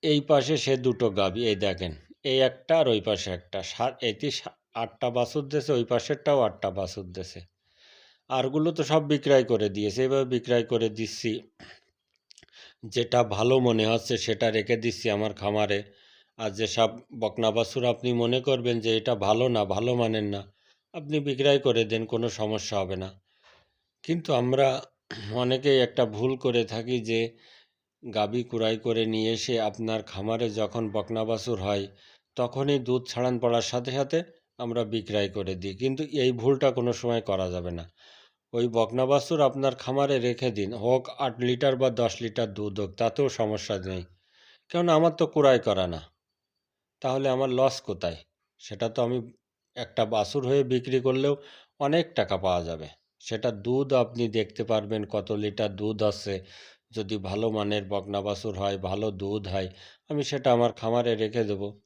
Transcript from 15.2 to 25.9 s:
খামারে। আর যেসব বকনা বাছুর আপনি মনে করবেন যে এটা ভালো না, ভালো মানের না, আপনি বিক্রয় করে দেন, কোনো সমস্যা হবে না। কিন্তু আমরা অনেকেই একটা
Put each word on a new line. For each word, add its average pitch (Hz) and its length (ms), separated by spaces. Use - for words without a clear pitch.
খামারে। 104 440
আর 110 120
যেসব 110 400
বকনা 110 320
বাছুর 117 360
আপনি 123 260
মনে 117 280
করবেন 123 400
যে 113 160
এটা 117 180
ভালো 107 340
না, 113 160
ভালো 101 300
মানের 110 300
না, 101 180
আপনি 151 260
বিক্রয় 139 400
করে 117 240
দেন, 110 220
কোনো 117 240
সমস্যা 107 480
হবে 95 180
না। 95 120
কিন্তু 165 280
আমরা 131 360
অনেকেই 131 460
একটা 123 260